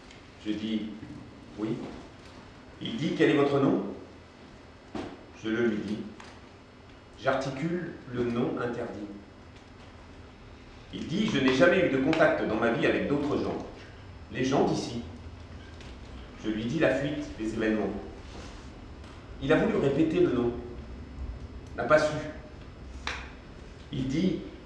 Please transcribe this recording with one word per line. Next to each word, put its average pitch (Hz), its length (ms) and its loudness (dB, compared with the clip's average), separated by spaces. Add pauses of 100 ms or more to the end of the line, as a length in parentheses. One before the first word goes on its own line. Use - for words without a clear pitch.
(460)
Je 107 60 0
dis, 107 380 -2 (680)
oui. 208 120 -2 (1120)
Il 117 140 -4
dit, 151 200 0
quel 156 140 8
est 143 60 6
votre 139 240 6
nom ? 190 220 4 (1600)
Je 110 60 0
le 117 160 4
lui 104 200 2
dis. 113 120 -2 (1200)
J'articule 139 680 0 (180)
le 120 140 0
nom 117 340 0
interdit. 117 480 -4 (1900)
Il 107 120 -8
dit, 180 200 2
je 139 140 2
n'ai 131 140 6
jamais 175 320 8
eu 131 40 4
de 135 80 2
contact 156 480 6
dans 101 80 0
ma 117 160 4
vie 151 160 2
avec - 200 2
d'autres 143 300 2
gens. - 300 -2 (680)
Les 127 120 0
gens 135 200 4
d'ici. - 380 0 (1400)
Je 110 60 -4
lui 110 160 -2
dis 143 140 0
la - 160 6
fuite 147 440 -2
des 110 140 -2
événements. 110 380 2 (1500)
Il 135 100 6
a 156 40 8
voulu - 200 4
répéter 160 440 4
le 127 120 6
nom. 120 200 2 (1200)
N'a - 80 -2
pas 151 140 8
su. 151 140 4 (1800)
Il 135 160 -2
dit, 165 320 2 (260)